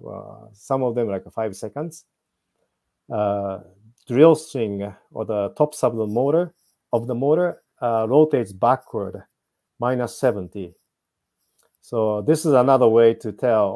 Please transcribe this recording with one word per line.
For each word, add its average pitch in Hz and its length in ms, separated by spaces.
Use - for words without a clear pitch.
Uh, 104 480
some 135 300
of 120 120
them 117 140
like 98 240
five 110 240
seconds. 147 480
Uh, 101 480
drill 147 280
string 101 600
or 110 120
the 101 320
top 151 180
sub 120 180
of 113 60
the 107 80
motor, 143 480
of 117 140
the 123 80
motor, 160 480
uh, 113 280
rotates 135 440
backward 101 720
minus 123 380
seventy. 98 580
So 107 420
this 156 240
is 151 60
another 127 360
way 113 260
to 110 180
tell, 107 440